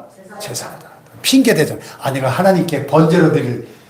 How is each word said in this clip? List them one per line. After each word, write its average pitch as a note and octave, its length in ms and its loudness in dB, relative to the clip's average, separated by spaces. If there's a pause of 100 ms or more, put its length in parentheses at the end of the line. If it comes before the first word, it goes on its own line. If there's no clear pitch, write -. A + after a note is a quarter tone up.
(400)
제사보다. - 480 -14 (340)
핑계 B3+ 320 4
대잖아요. C#3 300 -2 (180)
아, C3+ 80 -4
내가 C3 180 -2
하나님께 E3 600 0
번제로 D#3+ 440 4
드릴 B2 360 -4 (220)